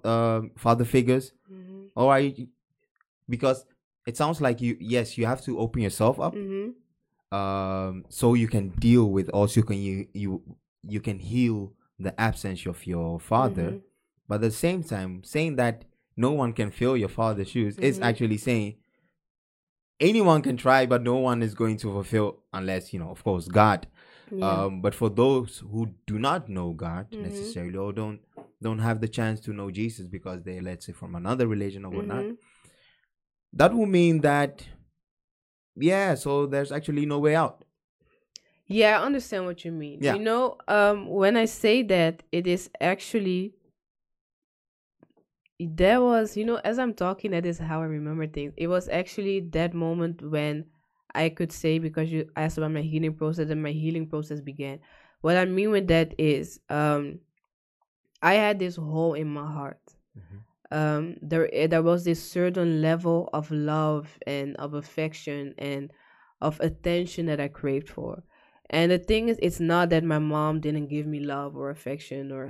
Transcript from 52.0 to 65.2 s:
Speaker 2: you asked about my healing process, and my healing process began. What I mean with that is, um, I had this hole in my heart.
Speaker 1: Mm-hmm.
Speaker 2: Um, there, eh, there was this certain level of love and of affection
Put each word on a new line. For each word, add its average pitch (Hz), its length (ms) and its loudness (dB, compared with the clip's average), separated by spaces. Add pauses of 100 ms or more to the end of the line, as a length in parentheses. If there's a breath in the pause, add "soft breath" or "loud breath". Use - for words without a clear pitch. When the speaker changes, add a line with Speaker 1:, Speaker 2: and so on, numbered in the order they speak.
Speaker 2:
you 156 240 -2
asked 156 220 -2
about 156 140 -2
my 151 100 -2
healing 156 320 -2
process, 156 360 -2
and 156 120 -2
my 147 80 -4
healing 160 360 -2
process 151 340 -6
began. 139 400 -10 (420 soft breath)
What 165 140 4
I 185 100 4
mean 190 240 0
with 196 180 2
that 165 300 4
is, 151 500 0
um, 147 520 0 (1000)
I 175 140 4
had 208 240 4
this 180 180 -4
hole 160 380 0
in 156 140 -4
my 147 220 -6
heart. 143 300 -8 (380)
Speaker 1:
Mm-hmm. 98 580 -14
Speaker 2:
Um, 151 460 -2
there, 160 320 0
eh, 156 140 2
there 165 140 4
was 175 220 4
this 170 180 0
certain 175 600 0
level 165 500 2
of 151 180 -4
love 151 760 -2
and 139 300 -4
of 147 180 -8
affection 147 840 -6